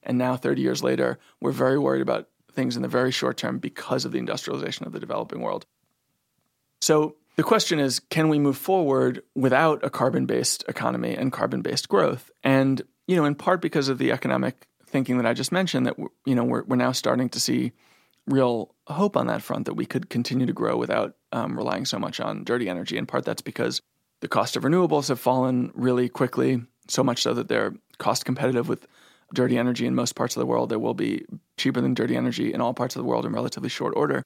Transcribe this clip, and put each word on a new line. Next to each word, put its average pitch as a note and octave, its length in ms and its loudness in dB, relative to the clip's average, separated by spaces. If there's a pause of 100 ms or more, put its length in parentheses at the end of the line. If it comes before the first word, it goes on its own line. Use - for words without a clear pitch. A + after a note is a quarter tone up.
And B2 140 -2
now, B2+ 180 0
thirty C3 260 0
years C3 200 0
later, B2+ 360 0 (220)
we're C#3 120 -2
very C3 260 2
worried C3+ 240 2
about B2+ 260 -2 (240)
things B2+ 240 -2
in B2 60 -4
the B2+ 60 -4
very B2 240 2
short B2+ 240 -2
term B2 220 -4
because - 460 -4
of C3 80 -6
the C3 60 -2
industrialization - 680 -6
of - 60 -12
the - 80 -10
developing - 400 -6
world. - 240 -6 (1160)
So D#3 360 4 (200)
the D#3 60 2
question F#3 360 2
is, C3+ 220 0
can D#3+ 280 0
we D3+ 100 4
move C#3+ 180 2
forward C3+ 680 2 (120)
without C3+ 500 4
a C#3 60 0
carbon-based B2 760 0
economy A#2+ 480 -2
and B2+ 160 -2
carbon-based - 560 -2
growth? E3 420 2 (120)
And, C3+ 400 4 (240)
you F#3 100 2
know, D#3 80 4
in D3 100 2
part F3+ 260 0
because D3+ 280 0
of C3 100 0
the B2+ 140 2
economic B2+ 540 -2 (200)
thinking B2+ 320 0
that A#2+ 80 2
I A#2 80 4
just C3 180 -4
mentioned, F3 340 2
that, B2+ 100 -2
w-, - 140 -8 (160)
you C3+ 80 2
know, A#2+ 100 2
we're, A#2+ 200 0
we're B2+ 120 0
now B2 160 2
starting B2+ 380 0
to A#2 100 -6
see B2 320 0 (540)
real B2 480 2 (140)
hope F#3 280 0
on B2 120 2
that A2 140 -2
front, - 240 -4
that - 80 -4
we A2 120 -2
could - 240 -4
continue B2+ 360 0
to - 60 0
grow A#2 240 0
without, A#2 380 0 (160)
um, A#2 260 -4
relying G#2 280 -4
so - 140 -4
much - 220 -6
on A2 240 -6
dirty A#2 240 -2
energy. F2+ 300 -6
In C3 80 -4
part, B2+ 180 -4
that's - 180 -4
because A#2+ 380 -4 (400)
the - 80 -8
cost A#2 280 0
of A#2 80 -2
renewables D3+ 440 2
have B2+ 120 -2
fallen B2+ 540 2
really B2 340 2
quickly, C3 540 0 (260)
so B2+ 160 2
much A#2+ 180 2
so A#2+ 120 2
that A#2+ 140 -4
they're G#2+ 240 0 (260)
cost - 260 0
competitive B2+ 440 0
with - 180 -4 (460)
dirty B2 240 2
energy A#2+ 300 0
in B2+ 80 0
most B2 200 0
parts - 220 -2
of A#2+ 40 -2
the B2+ 60 0
world. A#2+ 220 0
They A2+ 80 0
will A#2 180 0
be A2 300 -2 (320)
cheaper C3+ 240 0
than C3 140 2
dirty B2 220 0
energy B2 360 0
in - 80 -2
all B2 140 0
parts B2+ 220 -4
of B2+ 40 -6
the B2 80 -2
world A#2+ 160 0
in A2+ 80 -2
relatively A#2+ 380 -4
short - 260 -4
order. C3+ 300 0